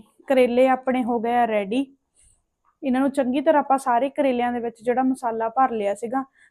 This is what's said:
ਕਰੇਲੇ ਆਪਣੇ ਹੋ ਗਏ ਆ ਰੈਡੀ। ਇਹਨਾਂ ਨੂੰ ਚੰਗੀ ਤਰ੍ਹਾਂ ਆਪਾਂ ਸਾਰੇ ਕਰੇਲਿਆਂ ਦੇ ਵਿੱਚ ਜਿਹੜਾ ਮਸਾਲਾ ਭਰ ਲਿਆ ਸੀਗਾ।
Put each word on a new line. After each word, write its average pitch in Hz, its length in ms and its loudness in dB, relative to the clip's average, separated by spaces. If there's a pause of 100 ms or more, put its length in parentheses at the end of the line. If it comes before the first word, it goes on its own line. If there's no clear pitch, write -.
(280)
ਕਰੇਲੇ 254 400 4
ਆਪਣੇ 254 360 0
ਹੋ 240 160 -2
ਗਏ 233 160 -2
ਆ 240 120 2
ਰੈਡੀ। 214 380 -2 (1000)
ਇਹਨਾਂ 262 180 0
ਨੂੰ 277 100 2
ਚੰਗੀ 269 300 -2
ਤਰ੍ਹਾਂ 302 220 2
ਆਪਾਂ 269 140 0
ਸਾਰੇ 262 320 0
ਕਰੇਲਿਆਂ 247 440 0
ਦੇ 240 60 -6
ਵਿੱਚ 233 240 -8
ਜਿਹੜਾ 240 200 0
ਮਸਾਲਾ 233 460 -2
ਭਰ 247 220 2
ਲਿਆ 202 240 -2
ਸੀਗਾ। 240 280 -6 (280)